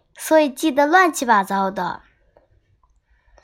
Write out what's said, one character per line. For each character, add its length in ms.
所 220
以 100
记 220
得 160
乱 260
七 120
八 180
糟 300
的。 300